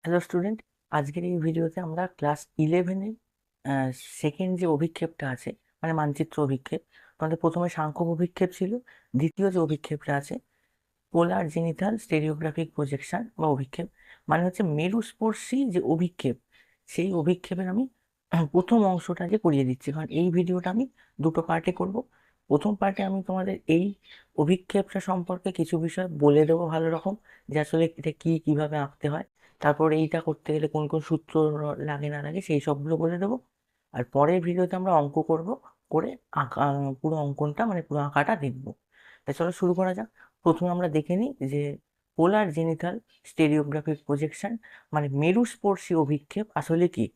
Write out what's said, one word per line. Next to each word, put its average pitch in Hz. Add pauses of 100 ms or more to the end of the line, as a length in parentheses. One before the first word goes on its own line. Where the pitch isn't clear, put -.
হ্যালো 175
স্টুডেন্ট, 190 (340)
আজকের 151
এই 180
ভিডিওতে 165
আমরা 170
ক্লাস 147 (180)
ইলেভেনের, 185 (500)
আহ, 135 (320)
সেকেন্ড 185
যে 180
অভিক্ষেপটা 160
আছে, 127 (280)
মানে 160
মানচিত্র 151
অভিক্ষেপ, 135 (340)
তোমাদের 160
প্রথমে 175
সাংখ্যক 160
অভিক্ষেপ 175
ছিল, 190 (420)
দ্বিতীয় 160
যে 180
অভিক্ষেপটা 151
আছে 143 (800)
পোলার 175
জেনিথাল 165
স্টেরিওগ্রাফিক 156
প্রজেকশন 147 (160)
বা 156
অভিক্ষেপ, 139 (420)
মানে 160
হচ্ছে 185
মেরুস্পর্শী 208 (160)
যে 180
অভিক্ষেপ, 160 (520)
সেই 180
অভিক্ষেপের 175
আমি, 214 (480)
আহ, 170
প্রথম 185
অংশটাকে 180
করিয়ে 143
দিচ্ছি, 127
কারণ 156
এই 165
ভিডিওটা 180
আমি 226 (340)
দুটো 160
পার্টে 165
করব। 190 (540)
প্রথম 151
পার্টে 196
আমি 190
তোমাদের 190 (100)
এই 170 (540)
অভিক্ষেপটা 185
সম্পর্কে 180
কিছু 160
বিষয় 170
বলে 147
দেবো 165
ভালো 160
রকম, 180 (340)
যে 143
আসলে 165 (120)
এটা 151
কী, 165
কীভাবে 151
আঁকতে 143
হয়, 143 (340)
তারপর 156
এইটা 160
করতে -
গেলে 151
কোন 151
কোন 160
সূত্র - (260)
র-, 147
লাগে 147
না 147
লাগে 156
সেই 151
সবগুলো 147
বলে 165
দেবো। 208 (580)
আর 123
পরের 156
ভিডিওতে 175
আমরা 185
অঙ্ক 143
করব, 160 (400)
করে 160 (220)
আঁকা, 143 (360)
পুরো 156
অঙ্কনটা 147
মানে 180
পুরো 147
আঁকাটা 143
দেখব। 135 (600)
তা 143
চলো 170
শুরু 180
করা 185
যাক। 220 (340)
প্রথমে 170
আমরা 175
দেখে 156
নিই 254 (160)
যে 143 (560)
পোলার 196
জেনিথাল 165 (300)
স্টেরিওগ্রাফিক 151
প্রজেকশন 151 (400)
মানে 151
মেরুস্পর্শী 185
অভিক্ষেপ 160
আসলে 165
কি। 117 (120)